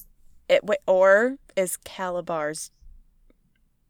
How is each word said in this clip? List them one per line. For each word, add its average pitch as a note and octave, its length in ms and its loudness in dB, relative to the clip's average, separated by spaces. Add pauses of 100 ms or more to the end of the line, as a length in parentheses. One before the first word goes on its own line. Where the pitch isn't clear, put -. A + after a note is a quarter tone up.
(500)
It, F3+ 160 4
wait, G3+ 200 -2
or G3 520 4 (180)
is F#3 220 -2
Calabar's E3+ 960 -8 (1200)